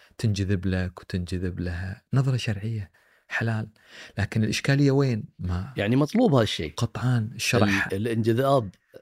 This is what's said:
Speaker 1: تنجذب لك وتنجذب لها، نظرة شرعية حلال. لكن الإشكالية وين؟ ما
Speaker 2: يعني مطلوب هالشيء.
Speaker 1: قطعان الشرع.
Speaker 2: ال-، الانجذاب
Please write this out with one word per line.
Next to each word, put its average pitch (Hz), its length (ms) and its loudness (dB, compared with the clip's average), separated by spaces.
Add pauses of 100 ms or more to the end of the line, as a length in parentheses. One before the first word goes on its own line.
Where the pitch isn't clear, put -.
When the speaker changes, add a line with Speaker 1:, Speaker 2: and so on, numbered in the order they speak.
(180)
Speaker 1:
تنجذب 98 480 0
لك 92 360 -2
وتنجذب 90 580 -4
لها، 90 440 -6 (100)
نظرة 131 240 2
شرعية 107 540 -6 (380)
حلال. 110 400 -2 (480)
لكن 107 260 0
الإشكالية 139 480 2
وين؟ 131 320 2 (160)
ما 90 380 -4
Speaker 2:
يعني 104 180 2
مطلوب 160 380 4
هالشيء. 101 440 2
Speaker 1:
قطعان 117 580 0
الشرع. 110 320 2
Speaker 2:
ال-، 98 260 0
الانجذاب 113 840 2 (260)